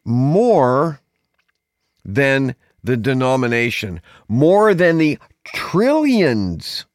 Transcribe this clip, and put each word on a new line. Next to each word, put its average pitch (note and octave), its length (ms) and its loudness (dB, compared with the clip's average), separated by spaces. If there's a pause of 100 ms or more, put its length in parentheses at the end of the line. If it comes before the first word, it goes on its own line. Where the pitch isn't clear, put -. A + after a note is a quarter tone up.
more D3 960 0 (1040)
than C3+ 520 -2 (280)
the B2 140 -2
denomination, A#2+ 1040 -2 (260)
more F#3 460 4
than E3+ 240 2
the D#3 220 0 (260)
trillions F#3+ 1500 -2